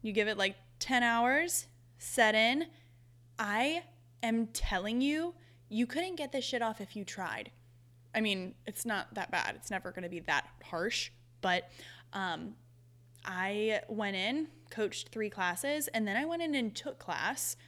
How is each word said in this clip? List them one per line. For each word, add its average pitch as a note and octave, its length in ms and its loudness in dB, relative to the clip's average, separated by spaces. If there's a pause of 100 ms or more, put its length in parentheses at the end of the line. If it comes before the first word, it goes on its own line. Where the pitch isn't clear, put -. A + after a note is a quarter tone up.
you A3 100 -4
give G#3 160 4
it, G#3+ 100 0
like, G3 180 2 (240)
ten B3 220 2
hours, B3 680 4 (300)
set A3 380 4
in. B3 300 6 (760)
I B3 440 2 (380)
am A3+ 260 2
telling G#3+ 520 0
you, D#4 340 2 (360)
you A#3 180 2
couldn't F4 280 -2
get C#4+ 160 -4
this C4 120 -2
shit A#3+ 180 -2
off A3 200 -2
if G3 140 -10
you G3+ 100 -6
tried. - 460 -6 (600)
I A3 60 0
mean, F#3+ 360 0 (120)
it's - 180 -8
not G#3 280 -2
that G3 180 -6
bad. - 240 0
It's - 160 -14
never F#3 200 -4
gonna F3 180 -8
be F3 120 -8
that D3 240 2 (200)
harsh, F3+ 460 -2 (300)
but, F3+ 280 2 (440)
um, F3+ 420 -4 (680)
I G3+ 640 0
went G3+ 280 -2
in, B3+ 320 0 (220)
coached - 400 -4
three G#3+ 200 -2
classes, G#3 600 0
and A3 180 0
then G3+ 100 0
I C#4+ 80 2
went E4 160 -2
in D#4 140 0
and A3+ 200 0
took - 240 -8
class - 560 -2 (120)